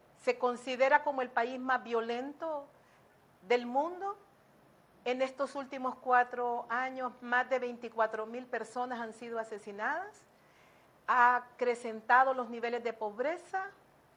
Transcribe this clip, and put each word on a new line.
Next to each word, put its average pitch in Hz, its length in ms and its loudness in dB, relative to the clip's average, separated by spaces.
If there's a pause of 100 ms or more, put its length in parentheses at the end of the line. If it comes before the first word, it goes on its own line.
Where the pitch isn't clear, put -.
(200)
se 247 180 0
considera 254 640 2
como 277 220 -2
el 247 80 -6
país 254 280 0
más 254 240 0
violento 254 840 -4 (800)
del 240 180 2
mundo. 359 500 -2 (920)
En 254 180 0
estos 262 320 -4
últimos 262 400 -6
cuatro 247 720 2
años, 254 500 -4
más 247 300 0
de 262 80 2
veinticuatro 226 720 -2
mil 247 180 -10
personas 247 540 -6
han 226 140 -8
sido 233 260 -8
asesinadas. 220 800 -6 (920)
Ha 247 220 6
acrecentado 247 1000 4
los 247 160 -4
niveles 233 360 -4
de 226 80 -2
pobreza, 294 720 -4 (520)